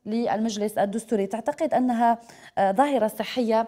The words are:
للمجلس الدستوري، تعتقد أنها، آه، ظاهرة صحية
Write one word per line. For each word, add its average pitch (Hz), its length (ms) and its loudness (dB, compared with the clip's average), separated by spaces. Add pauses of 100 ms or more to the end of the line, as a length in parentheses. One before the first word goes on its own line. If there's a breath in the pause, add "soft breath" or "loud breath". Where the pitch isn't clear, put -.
للمجلس 214 720 -2
الدستوري، 202 500 -2
تعتقد 269 460 -4
أنها، 233 460 2 (380 loud breath)
آه، 196 140 4
ظاهرة 277 360 2
صحية 220 600 -2